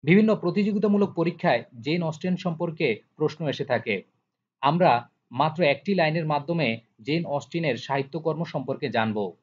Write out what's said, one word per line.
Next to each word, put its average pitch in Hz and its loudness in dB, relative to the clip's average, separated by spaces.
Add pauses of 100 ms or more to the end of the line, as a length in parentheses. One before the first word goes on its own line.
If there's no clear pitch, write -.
বিভিন্ন 208 6
প্রতিযোগিতামূলক 202 0
পরীক্ষায় 160 0 (160)
জেন 160 -2
অস্টেন 170 -2
সম্পর্কে 160 -2 (160)
প্রশ্ন 151 -2
এসে 131 -4
থাকে। 117 -2 (580)
আমরা 143 4 (220)
মাত্র 156 0
একটি 147 2
লাইনের 160 2
মাধ্যমে 147 0 (340)
জেন 151 -2
অস্টেনের 143 -2
সাহিত্যকর্ম 151 -4
সম্পর্কে 139 -6
জানব। 110 0 (240)